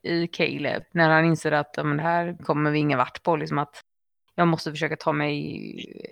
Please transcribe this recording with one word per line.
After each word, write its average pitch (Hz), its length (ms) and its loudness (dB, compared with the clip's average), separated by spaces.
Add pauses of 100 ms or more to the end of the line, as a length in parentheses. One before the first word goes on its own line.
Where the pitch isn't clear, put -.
i 170 240 -2
Caleb 143 640 -2
när 165 180 4
han 160 160 6
inser 160 260 2
att, 147 260 -2
ja, 151 60 -2
men 147 140 0
det 151 60 -2
här 170 400 0
kommer 151 280 2
vi 151 80 2
ingen 147 180 2
vart - 260 -2
på, 170 120 2
liksom, 151 220 -2
att - 240 -6 (540)
jag 175 120 4
måste 160 240 0
försöka 156 240 -4
ta - 180 -2
mig 147 420 -2 (560)